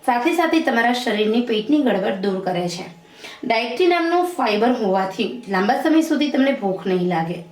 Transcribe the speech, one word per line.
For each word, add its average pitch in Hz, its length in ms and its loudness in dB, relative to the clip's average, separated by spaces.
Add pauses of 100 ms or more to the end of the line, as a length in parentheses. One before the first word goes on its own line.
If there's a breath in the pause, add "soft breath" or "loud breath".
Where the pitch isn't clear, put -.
સાથે 247 280 2
સાથે 330 260 2
તમારા 240 340 2
શરીરની 220 480 0
પેટની 240 400 0
ગડબડ 214 320 0
દૂર 190 260 -2
કરે 180 280 -2
છે. 170 160 -8 (600 loud breath)
ડાયટ્રી 233 440 0
નામનું 349 380 2
ફાઇબર 233 460 0
હોવાથી 190 760 -2
લાંબા 202 320 2
સમય 320 200 4
સુધી 294 280 0
તમને 269 220 2
ભૂખ 202 360 -2
નહીં 180 200 2
લાગે. 170 440 -2